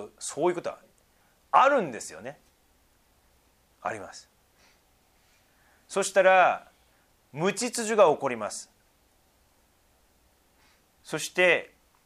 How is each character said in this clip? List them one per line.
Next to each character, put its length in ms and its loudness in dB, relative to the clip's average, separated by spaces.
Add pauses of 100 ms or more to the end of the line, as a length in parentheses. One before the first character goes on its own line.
(180)
そ 280 -6
う 40 2
い 40 -2
う 20 -10
こ 60 -12
と 80 -10
は 100 -14 (720)
あ 180 6
る 120 2
ん 100 -6
で 80 -12
す 120 -16
よ 100 -18
ね。 180 -16 (1400)
あ 120 -10
り 60 -14
ま 140 -18
す。 160 -20 (1600)
そ 160 -4
し 80 -8
た 120 4
ら、 480 4 (600)
無 220 -4
秩 180 -6
序 240 -6
が 100 6
起 120 4
こ 120 -4
り 60 -8
ま 140 -8
す。 220 -16 (2250)
そ 160 -10
し 100 -10
て、 440 2 (320)